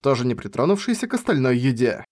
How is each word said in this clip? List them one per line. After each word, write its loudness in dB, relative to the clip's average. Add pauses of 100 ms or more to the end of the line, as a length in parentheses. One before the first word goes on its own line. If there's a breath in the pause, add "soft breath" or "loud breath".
тоже 2
не 0
притронувшийся -2
к -4
остальной 0
еде. 0